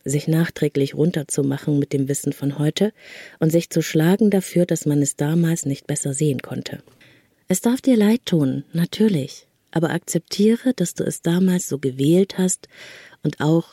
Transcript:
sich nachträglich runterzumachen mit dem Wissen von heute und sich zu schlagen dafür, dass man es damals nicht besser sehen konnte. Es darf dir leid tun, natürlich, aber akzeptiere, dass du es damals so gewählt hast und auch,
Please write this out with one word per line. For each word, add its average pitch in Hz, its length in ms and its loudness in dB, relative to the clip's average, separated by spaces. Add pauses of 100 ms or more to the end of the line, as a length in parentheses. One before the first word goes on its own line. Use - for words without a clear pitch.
sich 147 240 -2
nachträglich 151 640 0
runterzumachen 143 840 -2
mit 139 120 -4
dem 139 140 -2
Wissen 143 260 -4
von 139 280 -6
heute 156 320 0 (480)
und 160 100 2
sich 170 200 0
zu 165 120 0
schlagen 175 480 2
dafür, 185 360 0
dass 160 200 -4
man 147 160 2
es - 140 -2
damals 165 500 0
nicht 139 220 -6
besser 143 260 -4
sehen 135 260 0
konnte. - 400 -10 (680)
Es 185 120 -2
darf 240 200 0
dir 262 160 4
leid 214 280 4
tun, 139 380 0 (100)
natürlich, 175 760 -2 (240)
aber 165 180 0
akzeptiere, 220 840 0
dass 175 200 -4
du - 80 -6
es - 200 -6
damals 180 460 2
so 139 120 -6
gewählt 143 580 2
hast 185 300 -2 (560)
und 151 160 -4
auch, 165 320 2